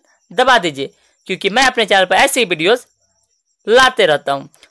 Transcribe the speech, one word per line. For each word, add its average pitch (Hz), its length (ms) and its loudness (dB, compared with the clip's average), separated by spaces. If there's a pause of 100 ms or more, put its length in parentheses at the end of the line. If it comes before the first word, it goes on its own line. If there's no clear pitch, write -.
(320)
दबा 247 260 2
दीजिए, 139 360 -6 (320)
क्योंकि 190 240 -6
मैं 240 140 0
अपने 247 220 -2
चैनल 190 200 2
पर 185 100 -2
ऐसी 240 300 0
वीडियोज़ 175 400 -2 (800)
लाते 247 380 2
रहता 147 260 -2
हूँ। 139 180 -8 (220)